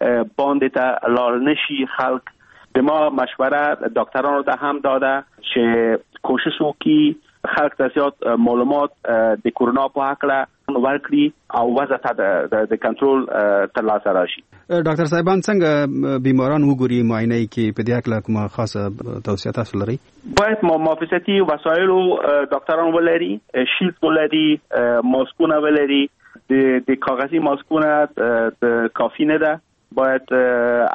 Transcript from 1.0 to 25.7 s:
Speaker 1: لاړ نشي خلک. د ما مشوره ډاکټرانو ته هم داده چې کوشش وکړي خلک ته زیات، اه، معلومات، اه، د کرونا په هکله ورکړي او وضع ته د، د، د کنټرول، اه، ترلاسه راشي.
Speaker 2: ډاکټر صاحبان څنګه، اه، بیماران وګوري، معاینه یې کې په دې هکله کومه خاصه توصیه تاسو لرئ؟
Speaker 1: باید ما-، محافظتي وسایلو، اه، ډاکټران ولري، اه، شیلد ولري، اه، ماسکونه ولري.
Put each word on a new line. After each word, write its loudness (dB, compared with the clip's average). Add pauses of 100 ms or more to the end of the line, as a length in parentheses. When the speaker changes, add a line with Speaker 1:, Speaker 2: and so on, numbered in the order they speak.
Speaker 1:
لاړ 2 (100)
نشي -2 (140)
خلک. -2 (520)
د 2
ما 2 (100)
مشوره 0
ډاکټرانو -2
ته -2
هم -4
داده 0
چې -4 (600)
کوشش -2
وکړي 2 (320)
خلک -2
ته 0
زیات، -2
اه، 2
معلومات، 2 (140)
اه، 2
د -4
کرونا 0
په -2
هکله -2 (220)
ورکړي 0 (240)
او 0
وضع 0
ته -4
د، -4 (300)
د، 0 (160)
د 0
کنټرول، 0 (120)
اه، 2
ترلاسه -2
راشي. -2 (280)
Speaker 2:
ډاکټر 0
صاحبان 0
څنګه، 0
اه، 0
بیماران 2
وګوري، 2
معاینه 0
یې 0
کې -2
په -2
دې -2
هکله -2
کومه -2
خاصه -4 (340)
توصیه -4
تاسو -6
لرئ؟ -4 (280)
Speaker 1:
باید 0
ما-، 2
محافظتي 0
وسایلو، 2 (140)
اه، 0
ډاکټران 0
ولري، 0 (140)
اه، 0
شیلد -2
ولري، 2 (120)
اه، 2
ماسکونه 0
ولري. 2 (420)